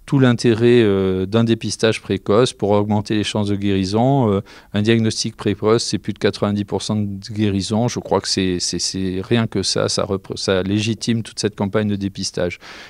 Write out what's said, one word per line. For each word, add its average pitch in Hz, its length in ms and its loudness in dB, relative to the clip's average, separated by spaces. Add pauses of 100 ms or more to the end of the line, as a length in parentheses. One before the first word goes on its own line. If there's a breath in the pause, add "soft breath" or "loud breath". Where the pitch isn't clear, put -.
Tout 147 100 2
l'intérêt, 120 640 4
euh, 95 460 2
d'un 110 160 2
dépistage 113 580 0
précoce 107 520 0
pour 101 180 -2
augmenter 104 420 0
les 104 100 0
chances 104 260 -2
de 101 60 0
guérison. 104 760 2
Euh, 98 100 2 (320 loud breath)
un 104 80 0
diagnostic 110 560 0
précoce, 107 460 2
c'est - 160 -4
plus - 120 -8
de 101 60 -10
quatre-vingt-dix 104 480 0
pour 98 160 -4
cent - 140 -4
de 101 240 -4 (120)
guérison. 104 560 0
Je 110 120 -4
crois 95 200 0
que - 80 -4
c'est, 92 320 0
c'est, 87 200 -4
c'est 95 440 -4
rien 117 220 2
que 104 160 -4
ça, 104 280 -2
ça - 140 -2
repre-, 95 340 -6
ça 95 260 0
légitime 107 580 -2
toute - 180 -12
cette 104 160 -4
campagne 107 320 -2
de 101 80 0
dépistage. 98 600 -6 (320 loud breath)